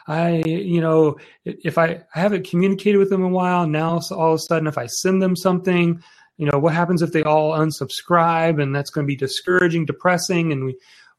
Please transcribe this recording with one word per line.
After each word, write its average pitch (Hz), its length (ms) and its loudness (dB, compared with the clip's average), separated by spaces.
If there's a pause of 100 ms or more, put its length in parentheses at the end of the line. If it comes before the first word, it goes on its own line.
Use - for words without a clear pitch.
"I, 165 380 0
you 170 360 -2
know, 160 360 2 (300)
i-, - 180 -8
if 156 140 -4
I, 165 240 0 (120)
I 156 60 -4
haven't 196 280 -2
communicated 196 500 2
with 196 100 2
them 190 140 0
in 185 80 0
a 185 40 0
while, 180 320 0
now 160 300 -2
s-, 165 160 -6
all 160 220 2
of 156 60 0
a - 20 -10
sudden 160 260 -2
if 151 80 -6
I 123 100 2
send 190 360 0
them 190 120 2
something, 180 680 0 (340)
you 156 100 -4
know, 143 120 2
what 156 160 2
happens 170 260 2
if 165 120 -2
they 156 100 0
all 156 300 2
unsubscribe?" 165 1080 0
And 139 120 -2
that's 143 160 -4
gonna 151 160 -4
be 139 100 -4
discouraging, 170 720 0
depressing, 170 640 -2
and 135 140 -4
we, 131 100 -8 (420)